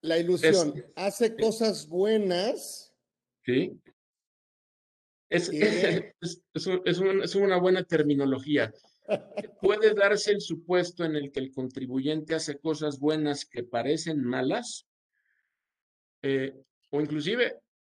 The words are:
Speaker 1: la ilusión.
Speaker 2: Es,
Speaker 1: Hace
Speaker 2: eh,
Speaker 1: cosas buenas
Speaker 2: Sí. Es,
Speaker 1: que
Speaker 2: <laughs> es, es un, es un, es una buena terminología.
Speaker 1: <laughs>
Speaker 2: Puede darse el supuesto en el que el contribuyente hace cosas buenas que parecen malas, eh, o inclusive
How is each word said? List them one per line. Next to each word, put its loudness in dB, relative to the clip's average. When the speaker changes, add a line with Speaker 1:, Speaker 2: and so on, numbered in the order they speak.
Speaker 1:
la 0
ilusión. 4
Speaker 2:
Es, -12
Speaker 1:
Hace 0
Speaker 2:
eh, -2
Speaker 1:
cosas 0
buenas 0
Speaker 2:
Sí. 0
Es, 0
Speaker 1:
que -4
Speaker 2:
<laughs> 0
es, -10
es -8
un, -2
es 2
un, 2
es -4
una 2
buena 2
terminología. 0
Speaker 1:
<laughs> -8
Speaker 2:
Puede 4
darse 4
el 0
supuesto -2
en 0
el -6
que -6
el -6
contribuyente -4
hace -4
cosas -4
buenas 0
que -8
parecen -2
malas, -4
eh, -2
o -2
inclusive -2